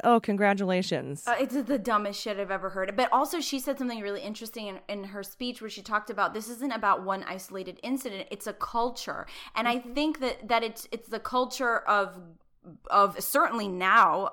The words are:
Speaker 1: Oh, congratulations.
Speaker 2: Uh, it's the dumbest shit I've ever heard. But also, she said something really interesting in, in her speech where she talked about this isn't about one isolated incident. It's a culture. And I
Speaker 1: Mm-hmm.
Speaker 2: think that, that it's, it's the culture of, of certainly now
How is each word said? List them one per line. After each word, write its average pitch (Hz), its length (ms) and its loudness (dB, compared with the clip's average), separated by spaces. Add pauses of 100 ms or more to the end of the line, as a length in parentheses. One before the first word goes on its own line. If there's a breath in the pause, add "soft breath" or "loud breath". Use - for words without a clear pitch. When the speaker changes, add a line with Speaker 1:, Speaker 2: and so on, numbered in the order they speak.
Speaker 1:
Oh, 240 160 8
congratulations. 185 1040 0
Speaker 2:
Uh, 240 140 0
it's 247 160 -2
the 269 240 0
dumbest 208 400 0
shit 208 180 -4
I've 196 140 -2
ever 196 200 -4
heard. 190 260 -2
But 247 160 4
also, 294 260 2
she 277 200 -2
said 277 180 -2
something 240 240 -4
really 202 180 -4
interesting 214 480 -10
in, 190 120 -10 (100)
in 202 160 -6
her 196 180 -10
speech 247 380 -8
where 220 80 -8
she 208 120 -12
talked 214 280 -2
about 196 240 0
this 214 160 -8
isn't 240 240 -6
about 202 280 4
one 190 220 -2
isolated 190 580 -10
incident. 233 480 -4
It's 202 160 -10
a 214 80 -4
culture. - 720 -2 (300 loud breath)
And 233 140 2
I 240 80 2
Speaker 1:
Mm-hmm. 247 160 -10
Speaker 2:
think 294 260 0
that, 240 300 -4
that 233 160 4
it's, 220 260 -8
it's 220 160 -8
the 220 140 -6
culture 254 560 0 (100)
of, 190 320 2 (680)
of 202 340 4
certainly 233 460 2
now 185 640 6